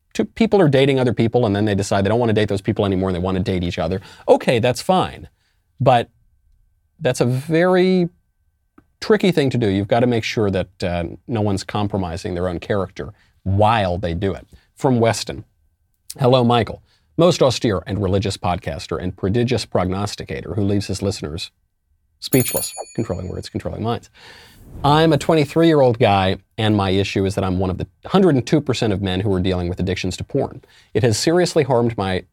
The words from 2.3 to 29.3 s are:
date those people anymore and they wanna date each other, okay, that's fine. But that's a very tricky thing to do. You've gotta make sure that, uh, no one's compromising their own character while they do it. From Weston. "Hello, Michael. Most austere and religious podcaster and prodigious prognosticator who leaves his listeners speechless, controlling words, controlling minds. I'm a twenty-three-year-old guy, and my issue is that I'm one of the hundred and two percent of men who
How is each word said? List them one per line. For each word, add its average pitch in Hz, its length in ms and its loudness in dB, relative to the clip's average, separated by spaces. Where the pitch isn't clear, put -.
date 104 160 2
those 98 120 -2
people 107 240 -2
anymore 95 240 0
and 90 80 -2
they 85 40 -4
wanna 92 200 -2
date 92 220 -2
each 87 160 -4
other, 90 220 -4
okay, 190 320 2
that's 120 240 -2
fine. 156 460 -4
But 123 300 2
that's 127 220 -2
a 147 40 2
very 175 840 2
tricky 208 300 2
thing 139 200 2
to 123 80 -2
do. 117 100 2
You've 98 200 0
gotta 120 180 2
make 117 180 0
sure 107 260 -2
that, 92 320 -4
uh, 87 220 -2
no 117 140 -2
one's 101 220 -2
compromising 98 720 -4
their 87 140 -2
own 85 100 -6
character - 540 -6
while 98 540 2
they 87 160 -4
do 95 180 -2
it. - 140 -14
From 127 260 2
Weston. 110 440 -2
"Hello, 127 260 4
Michael. 117 380 0
Most 170 260 4
austere 120 440 0
and 92 140 -4
religious 98 360 -2
podcaster 85 640 -6
and 90 160 -8
prodigious 117 480 -2
prognosticator 95 880 -6
who 104 80 -2
leaves 101 240 -2
his 95 160 -6
listeners 85 480 -6
speechless, - 540 -2
controlling 92 340 -6
words, 92 200 -10
controlling - 340 -8
minds. - 280 -6
I'm 156 280 4
a 165 60 4
twenty-three-year-old 156 800 4
guy, 98 380 4
and 110 200 2
my 95 140 2
issue 98 340 0
is 95 100 -2
that 98 100 -2
I'm 92 140 0
one 92 120 -2
of 87 80 -6
the - 80 -8
hundred 185 280 4
and 123 120 0
two 156 140 0
percent 117 320 -2
of 98 100 -4
men 92 180 -2
who 104 120 -2